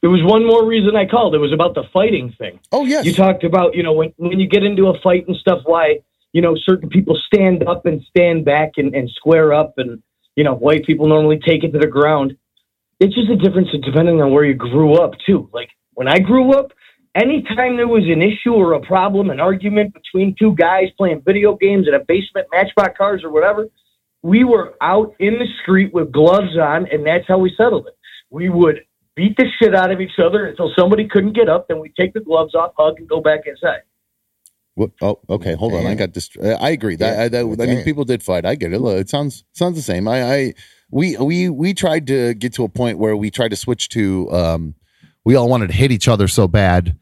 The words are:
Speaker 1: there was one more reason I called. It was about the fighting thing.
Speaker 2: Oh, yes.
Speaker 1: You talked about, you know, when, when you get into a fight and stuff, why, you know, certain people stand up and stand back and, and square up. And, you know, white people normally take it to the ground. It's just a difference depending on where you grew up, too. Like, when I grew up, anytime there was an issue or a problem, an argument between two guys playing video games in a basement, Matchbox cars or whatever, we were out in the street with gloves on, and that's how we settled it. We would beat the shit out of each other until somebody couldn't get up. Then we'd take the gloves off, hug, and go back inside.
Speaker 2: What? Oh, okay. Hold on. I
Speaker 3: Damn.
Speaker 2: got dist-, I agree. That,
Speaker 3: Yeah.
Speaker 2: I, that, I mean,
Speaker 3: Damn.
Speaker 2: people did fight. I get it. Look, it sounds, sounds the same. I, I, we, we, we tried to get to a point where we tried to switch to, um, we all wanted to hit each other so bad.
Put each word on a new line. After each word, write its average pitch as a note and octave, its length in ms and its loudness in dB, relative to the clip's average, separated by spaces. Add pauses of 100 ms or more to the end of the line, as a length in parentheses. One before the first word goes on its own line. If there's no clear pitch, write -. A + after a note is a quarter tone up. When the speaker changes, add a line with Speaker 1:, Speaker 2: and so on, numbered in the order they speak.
Speaker 1:
there E3+ 80 2
was F3+ 140 4
one A3 220 4
more A3+ 200 4
reason G#3+ 320 2
I G3 80 2
called. G#3+ 280 2
It D3+ 40 2
was D3 160 0
about E3+ 200 0
the C3+ 100 -4 (100)
fighting F#3 440 -2
thing. F#2 220 -14 (140)
Speaker 2:
Oh, C#4+ 100 0
yes. C#4 220 -2
Speaker 1:
You F3 80 0
talked F#3+ 320 2
about, E3+ 300 2
you F3 80 -2
know, D#3+ 100 0
when, D#3+ 240 0
when F3 240 -4
you F#3+ 80 0
get G3 140 2
into G3 240 2
a F#3 120 0
fight F3+ 300 0
and F3+ 80 -4
stuff, F3+ 260 0
why, D#3 360 2 (340)
you E3 80 2
know, E3 240 2
certain F#3 240 0
people E3+ 280 0 (160)
stand F#3+ 320 2
up F3 200 -4
and D#3 240 -2
stand E3+ 340 2
back D3+ 320 0
and, C#3 180 -2
and B2+ 220 -4
square D#3 380 2
up. D3+ 240 0
And, B2 260 -8 (320)
you D3 80 0
know, C#3 120 0
white D3 300 2
people D#3 220 0
normally D#3 320 2
take D#3+ 240 0
it D#3+ 80 -4
to D3 80 -2
the D3+ 80 2
ground. C#3 480 0 (640)
It's G3 160 2
just A3+ 140 0
a A3+ 80 2
difference F3 320 2 (160)
depending D#3+ 360 2
on C#3 120 4
where D3 100 4
you C#3+ 120 2
grew C3+ 400 2
up, E3+ 180 2 (120)
too. F#3 280 0
Like, A#2+ 160 -10 (260)
when B2+ 120 -4
I D3+ 100 2
grew B3+ 360 4
up, C4+ 180 0 (420)
anytime B3 640 -2
there A#3+ 100 0
was A3+ 180 2
an D#3+ 180 0
issue G#3+ 300 -2
or F3+ 200 2
a C#3+ 80 -2
problem, G3 480 0
an C3+ 100 -6
argument G3+ 540 -2
between F#3+ 460 -4
two G#3+ 160 2
guys F3+ 320 0 (100)
playing E3+ 260 -2
video G3+ 320 2
games G3 320 2
in C#3+ 60 0
a C#3 60 2
basement, F#3+ 520 -4
Matchbox F#3+ 460 0
cars G3 260 -2
or E3 80 -12
whatever, G3+ 360 0 (560)
we G3 200 4
were A3+ 380 0
out G3+ 380 0
in G3+ 140 0
the A#3 120 -4 (160)
street F#3+ 320 2
with D#3+ 180 -2
gloves E3 480 2
on, D#3 320 0
and D3 140 -2
that's E3+ 220 0
how F#3+ 100 2
we F#3 180 0
settled A3 320 0
it. - 60 -20 (380)
We F3 180 -6
would F3 320 2 (340)
beat G3+ 220 0
the C4 80 4 (160)
shit G3+ 140 4
out F#3 160 2
of F#3 100 -4
each F#3 160 -8
other F#3 300 0
until - 280 -6
somebody G#3 320 2
couldn't G#3 260 0
get A3 140 2
up. F3 200 -2
Then D#3+ 120 -4
we'd D#3 160 -18
take F#3 180 -4
the A3 80 -8
gloves D#3+ 340 -2
off, E3+ 200 0
hug, D#3 220 0
and E3 100 -20
go D#3 140 -4
back D#3 240 0
inside. D3+ 360 -6 (920)
Speaker 2:
What? G2+ 160 -4 (100)
Oh, G2+ 180 -4 (100)
okay. F2+ 240 -4
Hold G#2 200 -4
on. E2+ 80 -4
I E2 80 -4
Speaker 3:
Damn. G#2+ 80 -4
Speaker 2:
got F#2 160 -4
dist-, - 280 -14
I A2+ 300 -2
agree. A2+ 240 -4
That, G#2+ 220 -2
Speaker 3:
Yeah. A2+ 80 -2
Speaker 2:
I, - 20 -2
that, A#2+ 140 -2
I - 40 -2
mean, A2 120 -6
Speaker 3:
Damn. A#2+ 260 -2
Speaker 2:
people D3 220 -4
did A#2+ 180 -4
fight. F2 220 -4
I A2 100 -2
get F#2 180 -6
it. G#2 60 -4
Look, A2+ 180 -2
it G2 120 -6
sounds, C#3+ 340 -6 (100)
sounds F3 220 -4
the D3+ 80 -10
same. F#2+ 240 -4
I, B2 160 -2 (100)
I, C3+ 200 -4 (360)
we, D3+ 280 -2
we, E3+ 320 -2
we D#3+ 260 -4
tried D#3+ 320 -2
to B2 260 -2
get A2 200 -8
to B2+ 100 -4
a G#2+ 60 -4
point A2+ 280 -4
where G#2+ 180 -2
we G#2 140 -4
tried A#2 200 -4
to G#2+ 60 -6
switch - 340 -6
to, F#2+ 420 -4
um, E2 440 -2 (500)
we A#2+ 100 4
all A#2+ 120 2
wanted A#2+ 200 0
to F2 60 -6
hit C3 180 2
each A2 160 0
other G2+ 200 2
so G2 220 2
bad. F2+ 520 2